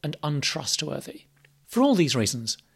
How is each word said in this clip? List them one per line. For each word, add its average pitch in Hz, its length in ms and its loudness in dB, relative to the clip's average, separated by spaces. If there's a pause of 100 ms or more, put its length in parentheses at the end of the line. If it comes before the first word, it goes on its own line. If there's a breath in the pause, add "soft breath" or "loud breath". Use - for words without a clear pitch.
and 151 180 -6
untrustworthy. - 1000 -4 (420)
For - 160 0
all 269 140 6
these 151 200 4
reasons, 113 420 -2 (180 soft breath)